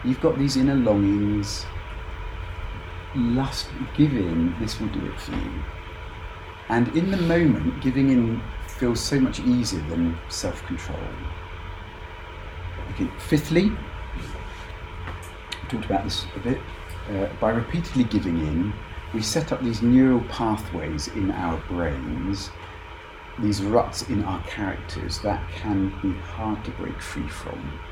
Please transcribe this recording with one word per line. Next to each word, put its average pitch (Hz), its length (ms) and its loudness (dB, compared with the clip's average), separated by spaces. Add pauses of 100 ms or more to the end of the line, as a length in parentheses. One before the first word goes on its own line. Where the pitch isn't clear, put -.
You've 127 180 2
got 156 160 4
these 139 180 4
inner 139 200 6
longings. 104 880 4 (1500)
Lust, 127 520 2 (300)
give 147 160 8
in. 87 460 2
This 107 200 -2
will 110 100 -2
do - 160 -4
it 98 140 -6
for - 120 -8
you." - 200 -2 (1200)
And 117 260 4
in 180 140 4
the 196 80 2
moment, 165 640 4
giving 135 300 4
in 117 300 4 (260)
feels 120 340 0
so 139 180 2
much 131 220 2
easier 117 480 2
than 85 280 0 (120)
self-control. - 680 -4 (1900)
Okay, - 260 -2
fifthly, 165 520 4
we - 2000 -8
talked 110 160 -4
about 98 200 2
this - 200 -2 (100)
a - 40 -6
bit, 120 200 0 (520)
uh, 98 160 0 (140)
by 110 80 4
repeatedly 120 560 2
giving 95 340 2
in, 80 340 2 (400)
we 113 80 0
set - 300 0
up - 100 0
these 113 200 0
neural 127 480 8
pathways 85 800 -2
in 98 220 0
our 85 260 0 (100)
brains, 82 840 -2 (880)
these 104 240 4
ruts 110 460 2
in 104 140 2
our 92 200 -2
characters 87 760 -4
that 98 220 0 (100)
can 98 380 0 (120)
be 143 180 0
hard - 440 -4
to - 80 -6
break - 300 -6
free - 260 -6
from - 520 -8 (120)